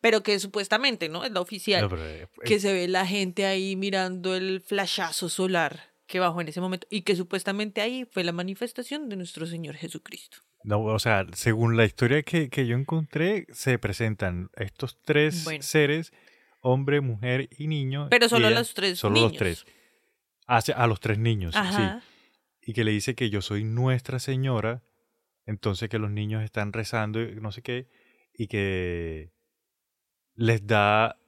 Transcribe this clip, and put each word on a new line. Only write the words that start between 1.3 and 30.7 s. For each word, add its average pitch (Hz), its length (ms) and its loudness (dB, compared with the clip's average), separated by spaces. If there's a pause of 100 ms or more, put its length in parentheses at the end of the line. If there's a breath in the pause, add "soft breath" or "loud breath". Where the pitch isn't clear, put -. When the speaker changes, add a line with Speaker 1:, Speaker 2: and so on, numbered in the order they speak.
Speaker 1:
la 185 100 0
oficial. 185 400 0
Speaker 2:
No, 101 80 0
pero, 82 160 -6
eh, 78 200 -12 (200)
Speaker 1:
Que 220 80 6
Speaker 2:
eh. 208 60 2
Speaker 1:
se 196 120 2
ve 180 160 0
la 185 180 2
gente 190 380 -2
ahí 190 320 0
mirando 185 580 -2
el 185 280 -2
flashazo 185 680 -2
solar 170 640 0 (160)
que - 140 -4
bajó 175 200 2
en 160 80 -6
ese 156 140 -6
momento 185 280 -4
y 208 120 -4
que 208 140 2
supuestamente 202 680 -4
ahí 247 280 -4
fue 185 140 -2
la 170 80 -2
manifestación 240 760 -6
de 202 60 -6
nuestro 165 300 -8
Señor 165 300 -10
Jesucristo. - 640 -14 (260)
Speaker 2:
No, 104 200 2
o 110 140 0
sea, 104 340 2
según 117 440 2
la 113 100 8
historia 127 360 2
que, 151 280 0
que 135 160 0
yo 117 100 0
encontré, 160 760 -2
se 127 280 0
presentan 98 760 -2
estos - 460 -8
tres 151 420 2
Speaker 1:
Bueno. 156 180 -6
Speaker 2:
seres, 151 500 2 (480 soft breath)
hombre, 135 400 2
mujer 123 560 -2
y 151 120 -8
niño, 143 420 -2
Speaker 1:
Pero 240 160 6
Speaker 2:
y - 20 4
Speaker 1:
solo 233 200 6
Speaker 2:
ella, 226 100 6
Speaker 1:
los 233 160 -4
tres 185 240 -2
Speaker 2:
solo 107 220 4
los 113 120 6
Speaker 1:
niños. - 60 -10
Speaker 2:
tres. 90 260 -2 (840 soft breath)
A, 123 100 6
a 123 280 2
los 113 140 2
tres 107 180 0
niños, 107 380 0
Speaker 1:
Ajá. 185 460 0
Speaker 2:
sí. - 680 -18
Y 107 40 -6
que 117 100 2
le 107 60 4
dice 107 240 0
que 117 160 -2
"Yo 101 100 0
soy 104 240 -4
Nuestra 127 540 0
Señora", 127 640 -2 (640)
entonces 104 420 -2
que 110 100 -2
los 107 120 -2
niños 107 320 -4
están 104 320 -4
rezando 110 480 -2
y 110 140 -8
no 107 160 -8
sé 117 100 -14
qué, 127 260 -6 (460 soft breath)
y 107 140 -6
que 87 840 -2 (1000)
les 113 320 2
da 107 500 6 (120)